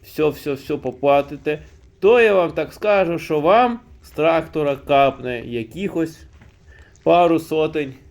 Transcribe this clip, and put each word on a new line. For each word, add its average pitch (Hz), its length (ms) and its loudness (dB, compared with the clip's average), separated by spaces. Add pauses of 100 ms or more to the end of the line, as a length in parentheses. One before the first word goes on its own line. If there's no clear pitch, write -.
все-все-все 147 720 -4
поплатите, 143 840 -2 (380)
то 233 200 4
я 214 140 4
вам 170 180 2
так 151 200 -6
скажу, 190 460 0
що 156 220 -4
вам 233 400 2 (240)
з - 60 -20
трактора 156 680 -2
капне 131 720 0
якихось 160 720 -6 (840)
пару 170 360 4
сотень 156 560 -4 (160)